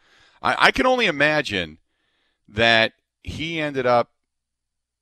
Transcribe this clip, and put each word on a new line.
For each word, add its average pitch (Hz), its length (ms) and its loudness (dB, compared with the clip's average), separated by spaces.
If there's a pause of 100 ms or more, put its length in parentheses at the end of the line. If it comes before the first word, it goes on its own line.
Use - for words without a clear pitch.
(420)
I, - 160 0
I 170 120 4
can 254 160 -2
only 254 180 0
imagine 139 720 -2 (720)
that 113 460 2 (280)
he 160 380 -8
ended 143 240 -4
up 120 260 2 (920)